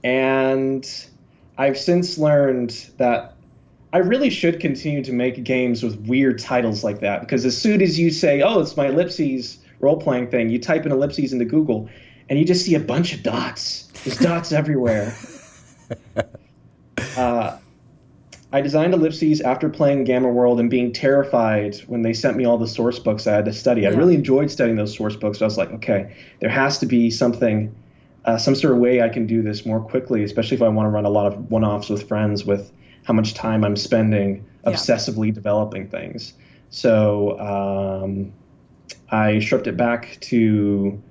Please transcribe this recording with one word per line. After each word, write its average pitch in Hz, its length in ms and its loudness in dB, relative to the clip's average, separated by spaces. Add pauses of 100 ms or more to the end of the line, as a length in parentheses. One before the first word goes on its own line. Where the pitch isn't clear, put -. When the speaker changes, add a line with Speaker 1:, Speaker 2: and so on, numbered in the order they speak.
Speaker 1:
And 135 800 0 (720)
I've 135 200 0
since 175 400 0
learned 139 800 0
that 120 380 0 (580)
I 175 60 4
really 240 300 2
should - 300 0
continue 147 440 -4
to 127 100 -6
make 127 320 -2
games 123 360 0
with 107 160 -4 (100)
weird 127 320 2
titles 117 440 -2
like 104 160 -4
that, 101 220 -2
because 123 240 -2
as 127 120 0
soon 208 240 2
as 160 160 2
you 170 120 4
say, 147 320 2
"Oh, 202 180 4
it's - 160 -2
my 139 120 0
Ellipses 143 720 -2 (200)
role-playing 123 480 0
thing," 113 220 0
you 117 100 0
type 156 260 -2
in 147 60 -2
Ellipses 139 400 -2
into 123 140 -2
Google, 123 420 0 (420)
and 135 80 2
you 156 60 4
just 180 220 2
see 170 100 2
a 143 60 2
bunch 127 320 -2
of - 100 -12
dots. - 640 -6 (160)
There's 120 140 -6
dots 170 340 0
everywhere. 123 680 0
Speaker 2:
<laughs> - 40 -18 (1900)
Speaker 1:
Uh, 120 400 -2 (960)
I 139 100 2
designed 156 320 2
Ellipses 156 480 2
after 135 280 0
playing 143 340 2
Gamma 127 260 2
World 120 300 4
and 117 100 2
being 123 220 0
terrified 113 840 2 (120)
when 120 140 -4
they 113 120 0
sent 123 240 0
me 127 80 0
all 120 120 4
the 113 100 -2
source 120 320 -2
books 107 280 -2
I 104 60 2
had 104 120 2
to 113 80 -2
study. 117 320 2
I 101 60 4
Speaker 3:
Yeah. 110 60 2
Speaker 1:
really 170 180 6
enjoyed 139 340 2
studying 117 280 0
those 107 180 -4
source 107 200 -4
books. 104 260 -4
I 110 40 2
was 107 120 -2
like, 95 160 -2
"Okay, 104 380 -2 (280)
there 110 100 -2
has 135 300 0
to 131 60 -2
be 117 240 2
something, 113 640 0 (540)
uh, 113 120 2
some 135 180 2
sort 135 180 2
of 120 60 4
way 123 220 4
I 113 80 2
can 113 180 -4
do 113 140 0
this 104 240 -4
more 110 140 -2
quickly, 117 440 -2
especially 107 320 -2
if 117 80 0
I 113 60 4
wanna 107 200 0
run 104 160 0
a 101 40 2
lot 101 220 2
of 101 200 -8
one-offs 107 380 0
with 101 180 -4
friends 104 380 -2
with 101 260 -2 (320)
how 117 100 -2
much 107 200 2
time 110 300 0
I'm 104 120 0
spending 104 680 0 (220)
Speaker 3:
Yeah. 117 60 2
Speaker 1:
obsessively 110 600 -2
developing 104 540 -2
things." - 460 -12 (360)
So, 107 720 2
um, 98 920 -4 (800)
I 107 280 2
stripped 123 280 0
it 95 100 -6
back 120 440 -2
to 104 760 0 (120)